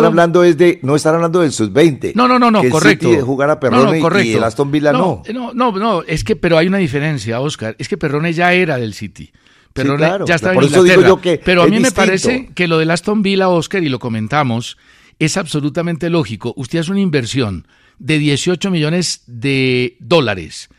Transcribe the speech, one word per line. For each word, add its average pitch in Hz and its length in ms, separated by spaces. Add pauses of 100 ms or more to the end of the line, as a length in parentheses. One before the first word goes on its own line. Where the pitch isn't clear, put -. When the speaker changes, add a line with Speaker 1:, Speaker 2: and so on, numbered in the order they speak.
Speaker 1:
hablando 170 380
es 170 120
de, 175 240
no 135 140
están 156 200
hablando 170 260
del 151 100
sub-veinte. 110 640
Speaker 2:
No, 240 120
no, 247 120
no, 240 120
no, 214 100
Speaker 1:
Que 131 60
el 127 40
Speaker 2:
correcto. 156 360
Speaker 1:
City 175 100
de 139 40
jugar 135 280
a 151 60
Speaker 2:
No, - 40
no, - 0
Speaker 1:
Perrone 131 400
y - 20
Speaker 2:
correcto. 165 360
Speaker 1:
el 107 80
Aston 139 260
Villa 147 220
Speaker 2:
No, 160 300 (100)
Speaker 1:
no. 240 200
Speaker 2:
no, 247 200
no, 190 300
es 156 200
que, - 140
pero 165 200
hay 165 100
una 185 100
diferencia, 139 640
Oscar. 113 380
Es 117 100
que 202 80
Perrone 156 340
ya 175 220
era 175 240
del 113 160
City. - 320
Speaker 1:
Sí, - 60 (420)
Speaker 2:
Perrone 139 240
Speaker 1:
claro, 170 280
Speaker 2:
ya 170 100
estaba 185 180
Speaker 1:
por 185 100
Speaker 2:
en 143 60
Speaker 1:
eso 175 140
digo 180 120
Speaker 2:
Inglaterra. 180 120 (100)
Speaker 1:
yo 185 40
que 175 220
Speaker 2:
Pero 180 200
a - 20
Speaker 1:
es - 60
Speaker 2:
mí 214 60
me - 20 (100)
Speaker 1:
distinto. - 120
Speaker 2:
parece 226 540
que 180 120
lo 165 100
del 160 140
Aston 208 320
Villa, 190 260
Oscar, 180 340
y 151 60
lo 127 100
comentamos, 117 800 (420)
es 156 160
absolutamente 165 760
lógico. 120 460
Usted 151 240
hace 165 120
una 196 100
inversión 123 680 (320)
de 151 200
dieciocho 160 520
millones 165 560
de 127 720
dólares 110 800